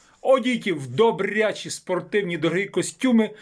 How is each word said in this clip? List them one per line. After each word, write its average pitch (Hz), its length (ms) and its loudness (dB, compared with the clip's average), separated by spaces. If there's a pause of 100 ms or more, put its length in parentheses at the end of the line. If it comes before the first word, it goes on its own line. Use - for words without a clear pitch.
(220)
одіті 247 500 0
в 139 160 -4
добрячі 196 840 0
спортивні 175 680 -4
дорогі 165 280 0
костюми, 220 680 0 (100)